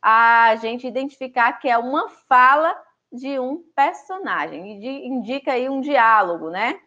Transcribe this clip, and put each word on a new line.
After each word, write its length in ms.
a 560
gente 300
identificar 640
que 160
é 80
uma 320
fala 460
de 280
um 240
personagem, 1000
e 60
de-, 280
indica 460
aí 160
um 120
diálogo, 680
né? 380